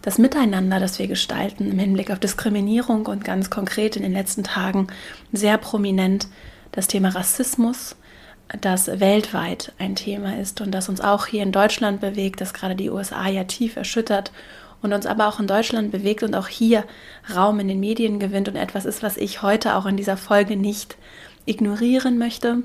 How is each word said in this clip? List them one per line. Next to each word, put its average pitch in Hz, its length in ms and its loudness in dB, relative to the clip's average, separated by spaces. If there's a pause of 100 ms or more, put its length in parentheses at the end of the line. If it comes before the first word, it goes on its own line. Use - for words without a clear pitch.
das - 160 -2
Miteinander, 202 640 4
das 190 180 -2
wir 190 80 -4
gestalten, 202 640 -2
im 190 80 0
Hinblick 190 320 2
auf 190 80 -2
Diskriminierung 214 880 0
und 202 160 -4
ganz 190 260 -2
konkret 208 460 -2
in 202 80 -4
den 190 100 0
letzten 190 300 -2
Tagen 190 460 0 (440)
sehr 208 240 4
prominent 196 720 2 (460)
das 190 160 -2
Thema 190 220 2
Rassismus, 233 840 -2 (640)
das 185 280 0 (100)
weltweit 190 800 2
ein 196 160 -4
Thema 196 460 -4
ist 196 220 -8
und 190 100 -4
das 190 160 -2
uns 190 120 -4
auch 208 260 2
hier 208 180 -2
in 190 80 0
Deutschland 202 480 2
bewegt, 196 400 -2
das 190 120 -6
gerade 190 220 -4
die 190 160 -4
U - 80 -4
S 190 140 -6
A 185 160 -2
ja 190 160 0
tief 226 320 -2
erschüttert 202 560 -2 (500)
und 202 100 0
uns 202 140 -2
aber 214 220 2
auch 214 120 -4
in 202 60 0
Deutschland 208 460 2
bewegt 202 300 0
und 214 120 -2
auch 190 120 -2
hier 226 380 4 (500)
Raum 208 240 4
in 196 100 0
den 190 120 0
Medien 214 380 0
gewinnt 196 320 0
und 196 60 -8
etwas 196 280 -4
ist, - 180 -4
was 196 140 -2
ich 202 240 -4
heute 214 360 2
auch 196 100 0
in 196 100 0
dieser 196 220 -2
Folge 202 400 2
nicht 208 400 -4 (480)
ignorieren 240 720 2
möchte. 240 460 0